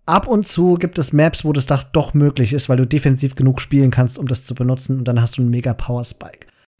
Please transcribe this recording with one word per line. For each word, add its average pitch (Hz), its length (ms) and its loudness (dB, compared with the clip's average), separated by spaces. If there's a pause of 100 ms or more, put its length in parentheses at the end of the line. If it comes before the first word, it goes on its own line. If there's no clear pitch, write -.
ab 180 200 2
und 208 220 0
zu 175 260 2
gibt 175 240 -2
es 139 140 -2
Maps, 151 320 2
wo 151 80 0
das 139 140 0
doch, 135 180 0
doch - 300 -2
möglich 143 380 2
ist, 143 160 -2
weil 127 80 2
du 127 100 2
defensiv 135 500 0
genug 131 240 2
spielen 139 320 2
kannst, 127 260 0
um 147 80 -4
das 127 180 -4
zu 120 120 -10
benutzen 131 420 -2
und 127 60 -6
dann 120 160 0
hast 117 180 -2
du 131 40 -2
einen 120 80 0
mega 120 240 -2
Power 123 280 -6
Spike. - 440 -16 (340)